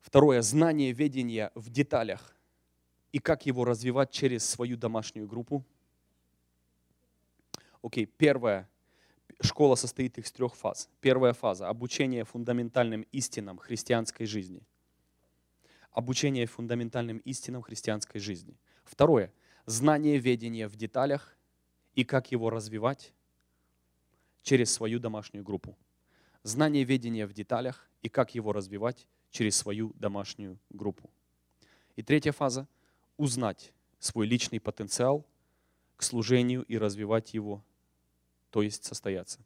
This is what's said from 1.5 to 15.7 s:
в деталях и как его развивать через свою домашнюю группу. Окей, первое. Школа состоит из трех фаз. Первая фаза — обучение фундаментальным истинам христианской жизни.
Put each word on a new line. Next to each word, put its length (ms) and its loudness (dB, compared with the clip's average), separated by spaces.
в 160 -14
деталях 680 -2
и 60 -2
как 280 0
его 180 0
развивать 460 0
через 340 -2
свою 320 -4
домашнюю 520 -6
группу. 360 -6
Окей, 240 -4
первое. 640 2
Школа 360 6
состоит 420 -4
из 140 -12
трех 240 -2
фаз. 340 -6
Первая 320 6
фаза — 380 -2
обучение 540 -2
фундаментальным 880 -2
истинам 460 -6
христианской 680 -4
жизни. 360 -8